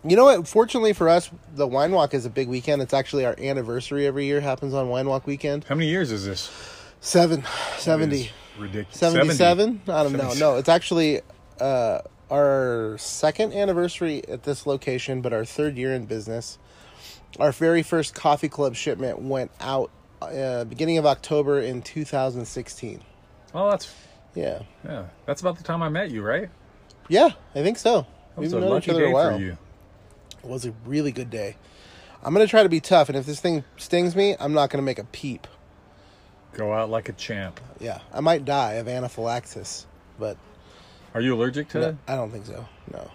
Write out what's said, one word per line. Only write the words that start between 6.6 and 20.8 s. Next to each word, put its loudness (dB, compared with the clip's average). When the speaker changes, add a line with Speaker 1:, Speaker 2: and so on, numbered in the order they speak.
Speaker 1:
Seven. 4
Speaker 2:
That -8
Speaker 1:
Seventy. 0
Speaker 2:
is -8
ridiculous. -10
Speaker 1:
Seventy-seven? 4
Speaker 2:
Seventy. -6
Speaker 1:
I 2
don't 2
know. -2
Speaker 2:
Seventy. -2
Speaker 1:
No, 4
it's 2
actually, 4
uh, 0
our 2
second -2
anniversary -2
at -12
this -4
location, -4
but -4
our -2
third -4
year -4
in -4
business. -8
Our 4
very 4
first -2
coffee 2
club -2
shipment -4
went -4
out, -2
uh, -6
beginning 0